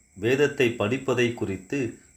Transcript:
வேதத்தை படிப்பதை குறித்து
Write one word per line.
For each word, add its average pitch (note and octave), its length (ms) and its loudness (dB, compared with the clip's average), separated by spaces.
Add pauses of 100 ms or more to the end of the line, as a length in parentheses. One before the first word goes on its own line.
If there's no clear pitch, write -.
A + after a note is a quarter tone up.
(140)
வேதத்தை B2+ 540 2
படிப்பதை A#2+ 680 0
குறித்து G2 640 -4 (180)